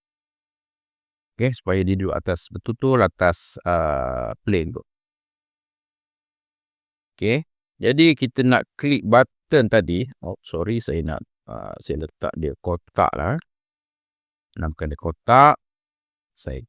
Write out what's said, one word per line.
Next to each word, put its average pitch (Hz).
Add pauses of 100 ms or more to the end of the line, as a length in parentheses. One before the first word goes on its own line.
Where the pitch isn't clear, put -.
(1400)
Okey, 127
supaya 95
dia 95
duduk 95
atas, -
betul-betul 120
atas, -
ah, 65
plane 92
tu. - (2250)
Okey, 123 (320)
jadi 143
kita 131
nak 127
klik 143
button 120
tadi. 98 (160)
Oh, 92
sorry, 101
saya 80
nak, 76 (240)
ah, 50
saya 76
letak -
dia 73
kotak -
lah. 90 (1200)
Nampak 80
dia 76
kotak. 127 (720)
Saya -